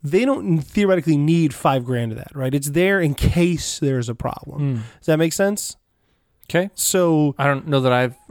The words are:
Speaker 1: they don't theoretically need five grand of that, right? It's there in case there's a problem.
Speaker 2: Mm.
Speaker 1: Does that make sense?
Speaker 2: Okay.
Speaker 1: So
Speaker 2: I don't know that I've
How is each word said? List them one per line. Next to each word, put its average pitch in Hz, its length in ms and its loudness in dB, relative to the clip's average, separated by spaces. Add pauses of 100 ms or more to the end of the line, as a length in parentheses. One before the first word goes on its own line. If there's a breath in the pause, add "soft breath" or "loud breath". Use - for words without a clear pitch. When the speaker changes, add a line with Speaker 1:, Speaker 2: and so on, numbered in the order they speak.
Speaker 1:
they 180 240 0
don't 190 360 0
theoretically 170 560 2
need 156 360 2
five 135 320 0
grand 120 280 -4
of 110 60 -10
that, - 140 -16
right? 131 220 -4
It's 143 160 -2
there 185 300 2
in 147 140 0
case - 640 0
there's 131 280 -2
a 117 60 -4
problem. - 460 -8
Speaker 2:
Mm. 139 140 -2 (260 loud breath)
Speaker 1:
Does - 60 -20
that 160 100 2
make 165 160 0
sense? 202 440 -2 (720)
Speaker 2:
Okay. 185 260 -2
Speaker 1:
So 160 640 2
Speaker 2:
I 139 100 0
don't 139 180 -2
know 143 140 2
that 127 120 2
I've 123 220 2 (160)